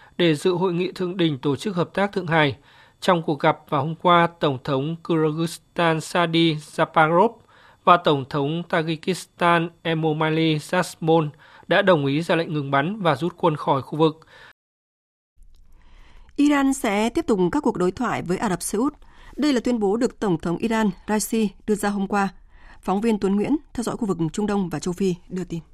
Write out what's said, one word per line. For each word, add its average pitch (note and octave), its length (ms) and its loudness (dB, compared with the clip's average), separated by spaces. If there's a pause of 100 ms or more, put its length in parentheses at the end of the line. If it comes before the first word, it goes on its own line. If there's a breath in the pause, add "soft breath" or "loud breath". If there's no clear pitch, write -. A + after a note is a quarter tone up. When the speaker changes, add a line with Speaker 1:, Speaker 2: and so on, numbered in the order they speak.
(160 loud breath)
Speaker 1:
để E3 180 2
dự F3+ 180 0
hội F3+ 200 0
nghị F3 200 -2
thượng F#3 240 -6
đỉnh E3 220 0
Tổ C#3 180 -2
chức G3 200 -6
Hợp D#3+ 180 -2
tác G3+ 180 -2
Thượng F3+ 140 -4
Hải. D3+ 300 2 (440 soft breath)
Trong F3 220 2
cuộc D#3 180 -2
gặp D#3 180 2 (100)
vào D3 120 0
hôm D#3+ 140 -4
qua, E3+ 340 4 (120)
Tổng C#3 240 2
thống D3 400 -2
Kyrgyzstan D#3+ 960 -2
Sadi E3 540 0
Japarov E3+ 760 2 (520 soft breath)
và F3 120 6
Tổng D#3 340 2
thống D3+ 380 -2
Tajikistan E3+ 1000 0 (140)
Emomali D#3+ 760 0
Zasmon D#3+ 720 0 (380 loud breath)
đã F#3 160 2
đồng E3+ 240 4
ý C#3+ 160 0
ra E3+ 140 0
lệnh D#3 160 -2
ngừng C#3 180 -4
bắn E3 320 0
và D#3 140 2
rút E3+ 200 -4
quân D#3+ 200 0
khỏi C#3 260 -2
khu D3+ 160 -8
vực. D#3 220 2 (2250 loud breath)
Speaker 2:
Iran C#4 380 4
sẽ G#3+ 360 0
tiếp E4 160 -2
tục G#3+ 120 2 (140)
các D4 100 -2
cuộc A#3 140 0
đối F3+ 160 0
thoại F3 300 -4
với F3 140 -4
Ả - 120 -2
Rập F3+ 140 -4
Xê - 140 -6
Út. C4 180 -2 (420 soft breath)
Đây D4 160 0
là A#3+ 80 0
tuyên A#3+ 200 -2
bố G3+ 160 0
được A#3+ 240 -2
Tổng F#3 180 0
thống E3+ 180 -4
Iran A3 340 0 (180)
Raisi G#3+ 400 0 (180)
đưa G#3+ 80 0
ra G3+ 140 -2
hôm G3+ 180 -4
qua. G3 220 -2 (540 soft breath)
Phóng G3 180 -2
viên A3 180 2
Tuấn G3 180 0
Nguyễn, A3 200 0 (180)
theo A#3+ 100 -6
dõi - 120 -4
khu A#3 100 -4
vực F3+ 120 -2 (140)
Trung G#3 140 -4
Đông G3+ 220 -2
và D3+ 100 -6
Châu F3 160 -6
Phi, F#3 200 0 (140)
đưa F#3 160 -8
tin. E3+ 160 -10 (140)